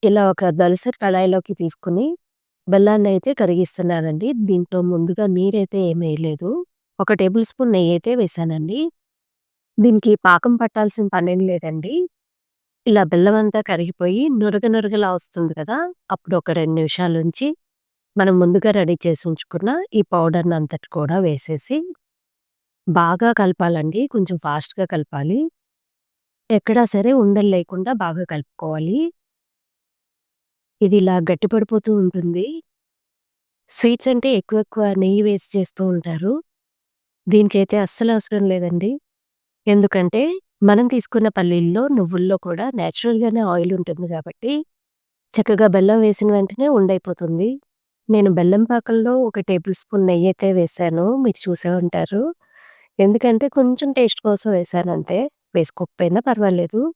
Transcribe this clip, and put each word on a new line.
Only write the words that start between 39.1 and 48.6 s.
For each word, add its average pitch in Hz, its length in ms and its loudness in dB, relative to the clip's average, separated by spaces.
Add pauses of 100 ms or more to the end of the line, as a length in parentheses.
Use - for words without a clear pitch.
ఎందుకంటే 202 560 2 (400)
మనం 208 240 4
తీసుకున్న 233 420 0
పల్లీల్లో, 175 580 0
నువ్వుల్లో 185 500 0
కూడా 175 360 -6
నేచురల్‌గానే 226 720 -2
ఆయిల్ 180 280 0
ఉంటుంది 175 340 -6
కాబట్టి 170 460 -8 (800)
చక్కగా 214 340 4
బెల్లం 196 320 4
వేసిన 214 320 2
వెంటనే 202 380 0
ఉండైపోతుంది. 185 800 0 (600)
నేను 208 220 6
బెల్లం 180 340 4